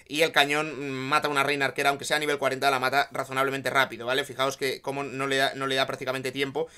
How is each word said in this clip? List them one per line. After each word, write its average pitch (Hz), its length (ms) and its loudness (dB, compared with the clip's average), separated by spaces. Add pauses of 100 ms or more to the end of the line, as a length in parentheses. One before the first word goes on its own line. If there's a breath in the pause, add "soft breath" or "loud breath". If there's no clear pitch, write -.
y 151 140 0
el 160 100 4
cañón, 147 420 2
mm, 131 340 -6
mata 147 200 2
a - 20 -2
una 139 140 2
reina 143 220 0
arquera, 139 240 0
aunque 143 140 -2
sea 151 120 0
a 151 40 0
nivel 147 180 0
cuarenta, 131 340 0
la 127 80 2
mata 131 320 2
razonablemente 135 580 -2
rápido, 127 360 0
¿vale? 135 180 0
Fijaos 131 320 -2
que 131 240 -2
cómo 139 240 -4
no 135 240 -4
le 135 80 2
da, 135 180 2
no 135 140 -4
le 135 80 0
da 135 100 2
prácticamente 131 460 -4
tiempo 139 340 -2 (120)